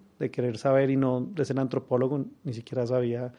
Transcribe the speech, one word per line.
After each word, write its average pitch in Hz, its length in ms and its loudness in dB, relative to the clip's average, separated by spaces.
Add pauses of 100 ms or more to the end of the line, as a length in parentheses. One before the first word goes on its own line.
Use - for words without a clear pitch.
(180)
de 135 120 -2
querer 120 280 -2
saber 135 320 4
y 135 60 2
no 127 260 2
de 160 220 -4
ser 131 140 -2
antropólogo, 131 640 0 (200)
ni 131 80 -4
siquiera 117 340 -4
sabía 123 520 0